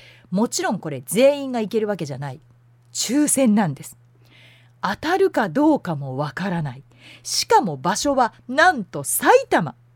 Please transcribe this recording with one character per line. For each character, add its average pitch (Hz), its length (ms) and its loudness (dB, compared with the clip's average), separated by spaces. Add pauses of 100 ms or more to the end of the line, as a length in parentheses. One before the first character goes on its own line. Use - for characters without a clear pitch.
(300)
も 208 180 0
ち 294 140 -6
ろ 349 100 -2
ん 185 80 -4
こ 160 120 -10
れ 135 140 -8
全 277 400 2
員 262 60 -8
が 247 80 -4
行 208 120 -4
け 226 80 -2
る 214 80 0
わ 208 100 -4
け 170 80 -8
じ 139 80 -8
ゃ 127 60 -10
な 139 120 -8
い。 127 80 -16 (540)
抽 285 340 0
選 262 280 2
な 208 120 2
ん 143 60 -4
で - 100 -14
す。 - 140 -20 (800)
当 196 160 -4
た 339 220 -2
る 381 140 2
か 220 180 0
ど 294 260 4
う - 40 -2
か 170 160 -6
も 135 220 -8
わ 147 140 -4
か 185 180 -6
ら 170 120 -2
な 135 140 -8
い。 135 80 -20 (400)
し - 240 -4
か 440 140 6
も 170 140 -4
場 175 200 -2
所 285 200 0
は 247 180 2 (140)
な 311 240 4
ん 247 140 -6
と 143 180 -10
埼 466 460 4
玉。 185 260 0 (200)